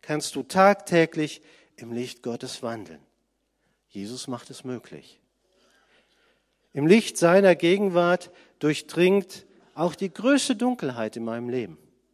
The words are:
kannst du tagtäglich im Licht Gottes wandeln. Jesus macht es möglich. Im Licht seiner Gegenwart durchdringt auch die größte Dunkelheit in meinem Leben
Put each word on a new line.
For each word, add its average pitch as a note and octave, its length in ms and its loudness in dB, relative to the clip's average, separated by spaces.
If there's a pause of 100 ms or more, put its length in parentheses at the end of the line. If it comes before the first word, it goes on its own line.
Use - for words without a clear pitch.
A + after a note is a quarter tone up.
kannst D3+ 340 -6
du C#3 60 -6
tagtäglich F3 1000 2 (340)
im A#2 160 -14
Licht A#2+ 300 -10
Gottes B2 400 -10
wandeln. G#2 380 -10 (880)
Jesus G#2+ 400 -12
macht B2 220 -12
es - 140 -20
möglich. A2+ 560 -14 (1500)
Im C#3+ 140 -2
Licht G#3+ 300 4
seiner F3+ 400 6
Gegenwart F3 720 0 (280)
durchdringt F3+ 880 0 (280)
auch E3 200 -2
die F#3+ 180 -8
größte C4 440 0
Dunkelheit C3+ 600 -4
in A#2 80 -8
meinem A#2 240 -6
Leben A2+ 300 -6 (360)